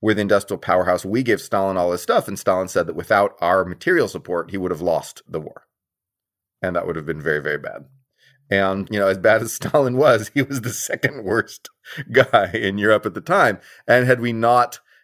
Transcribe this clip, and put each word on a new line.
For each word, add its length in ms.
were 120
the 80
industrial 360
powerhouse. 480
We 180
gave 180
Stalin 360
all 140
his 100
stuff, 260
and 120
Stalin 300
said 180
that 80
without 460
our 240
material 420
support, 420
he 80
would 140
have 100
lost 460
the 140
war. 260
And 140
that 120
would 80
have 100
been 160
very, 180
very 180
bad. 280
And, 420
you 80
know, 80
as 100
bad 240
as 120
<laughs> 60
Stalin 380
was, 360
he 80
was 200
the 100
second 520
worst 460
guy 420
in 240
Europe 280
at 80
the 80
time. 380
And 200
had 140
we 120
not, 460